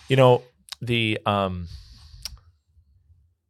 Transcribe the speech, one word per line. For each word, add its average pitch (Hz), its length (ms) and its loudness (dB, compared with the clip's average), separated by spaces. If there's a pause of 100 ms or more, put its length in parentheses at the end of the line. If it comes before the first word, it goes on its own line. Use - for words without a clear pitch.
You 135 80 0
know, 127 280 6 (380)
the, 113 440 -2
um, 95 420 -2 (1800)